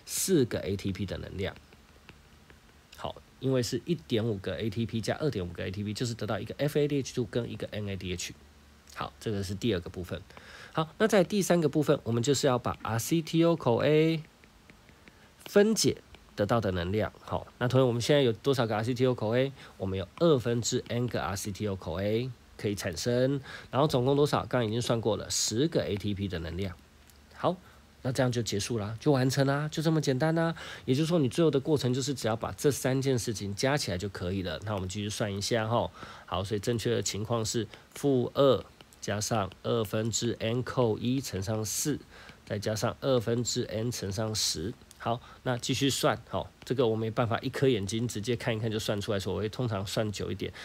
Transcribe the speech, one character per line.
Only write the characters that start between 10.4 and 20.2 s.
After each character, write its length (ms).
好， 240
那 100
在 160
第 200
三 180
个 80
部 140
分， 220
我 60
们 120
就 100
是 140
要 120
把 220
R 180
C 220
T 240
O 100
口 280
A 400
分 280
解 220
得 100
到 140
的 100
能 220
量。 280
好， 280
那 80
同 140
学， 40
我 60
们 100
现 140
在 80
有 100
多 220
少 100
个 120
R 80
C 100
T 120
O 80
口 200
A？ 180
我 80
们 140
有 80